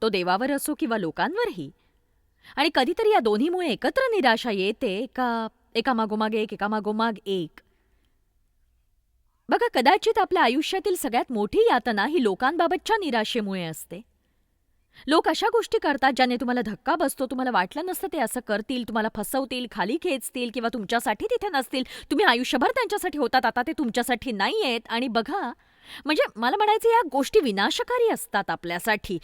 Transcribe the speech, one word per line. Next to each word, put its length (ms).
तो 60
देवावर 420
असो 280
किंवा 200
लोकांवरही. 720
आणि 180
कधीतरी 380
या 60
दोन्हीमुळे 500
एकत्र 340
निराशा 480
येते, 480
एका, 500
एकामागोमाग 600
एक, 180
एकामागोमाग 600
एक. 340
बघा, 260
कदाचित 440
आपल्या 240
आयुष्यातील 520
सगळ्यात 380
मोठी 260
यातना 480
ही 160
लोकांबाबतच्या 760
निराशेमुळे 680
असते. 460
लोक 220
अशा 180
गोष्टी 320
करतात 380
ज्याने 200
तुम्हाला 240
धक्का 360
बसतो, 300
तुम्हाला 240
वाटलं 340
नसतं 280
ते 60
असं 280
करतील, 420
तुम्हाला 280
फसवतील, 540
खाली 320
खेचतील 520
किंवा 180
तुमच्यासाठी 580
तिथे 180
नसतील. 340
तुम्ही 160
आयुष्यभर 400
त्यांच्यासाठी 520
होतात, 280
आता 160
ते 100
तुमच्यासाठी 600
नाहीयेत. 560
आणि 200
बघा, 440
म्हणजे 180
मला 200
म्हणायचं, 320
या 120
गोष्टी 280
विनाशकारी 680
असतात 420
आपल्यासाठी. 720